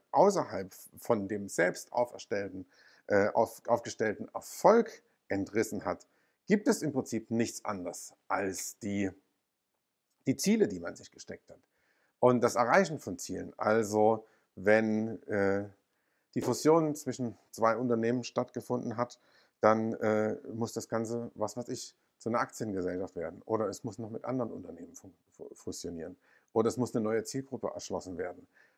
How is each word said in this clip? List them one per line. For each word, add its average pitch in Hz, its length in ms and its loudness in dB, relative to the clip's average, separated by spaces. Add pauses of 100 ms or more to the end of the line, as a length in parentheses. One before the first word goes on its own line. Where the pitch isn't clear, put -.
(120)
außerhalb 135 600 4 (240)
von 104 320 0
dem 101 180 -6
selbst 175 460 -2
auferstellten, 101 720 -4 (420)
äh, 101 220 4
auf-, - 380 0
aufgestellten 110 640 -2
Erfolg - 680 4 (280)
entrissen 101 560 -2
hat, 87 200 -4 (400)
gibt 208 220 2
es - 140 2
im 151 100 -2
Prinzip - 400 -4
nichts 117 320 -2
anderes 90 480 -8 (160)
als 95 520 -4
die, 101 300 -2 (1160)
die 131 100 0
Ziele, 208 320 4
die 90 140 -8
man - 160 -10
sich - 120 -20
gesteckt - 400 -18
hat - 100 -20 (600)
und 123 220 6
das 120 140 4
Erreichen 151 440 4
von 90 180 -8
Zielen. 90 380 -8
Also 107 720 4 (300)
wenn, 107 720 2
äh, 101 400 0 (640)
die 120 60 -2
Fusion 151 540 4
zwischen 120 420 -6 (140)
zwei 110 260 2
Unternehmen 120 480 0
stattgefunden 123 720 -4
hat, - 240 -4 (380)
dann, 110 340 4
äh, 107 440 0 (160)
muss 113 200 -4
das 110 140 -6
Ganze, 117 460 -4
was 107 240 -6
weiß 123 120 -8
ich, - 260 -12 (240)
zu 117 100 -6
einer 117 100 2
Aktiengesellschaft 95 760 -4
werden 85 280 -8
oder 110 240 0
es 98 160 -8
muss 113 140 -10
noch 110 140 -10
mit 113 120 -10
anderen 123 280 -4
Unternehmen 85 420 -14
fu-, - 160 -20 (220)
fu-, - 240 -16
fusionieren 85 600 -10 (380)
oder 113 140 4
es 107 100 0
muss 120 180 -2
eine 113 80 0
neue 110 200 0
Zielgruppe 135 500 -8
erschlossen 90 460 -8
werden 90 280 -10 (300)